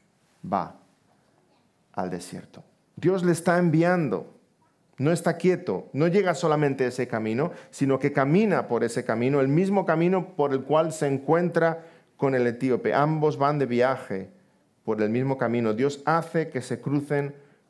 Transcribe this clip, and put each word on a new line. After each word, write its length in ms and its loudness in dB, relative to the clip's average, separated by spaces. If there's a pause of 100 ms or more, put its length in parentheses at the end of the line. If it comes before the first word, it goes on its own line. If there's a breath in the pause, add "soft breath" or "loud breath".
(500)
va 260 -4 (1160)
al 180 -6
desierto. 540 -14 (320)
Dios 260 0
le 100 4
está 260 2
enviando, 760 2 (640)
no 140 2
está 240 0
quieto, 560 -2
no 160 0
llega 260 2
solamente 500 2
a 40 0
ese 180 -4
camino, 460 -2 (180 loud breath)
sino 280 0
que 140 -2
camina 540 2
por 160 -2
ese 220 -2
camino, 360 0
el 80 2
mismo 360 2
camino 520 0
por 160 0
el 100 -2
cual 300 2
se 140 -4
encuentra 800 0 (320 loud breath)
con 180 0
el 120 4
etíope. 480 0
Ambos 420 2
van 220 0
de 80 0
viaje 640 -2 (540 soft breath)
por 180 -2
el 80 0
mismo 260 0
camino. 380 0
Dios 320 -2
hace 420 0
que 140 -8
se 180 -8
crucen 540 -2 (360 soft breath)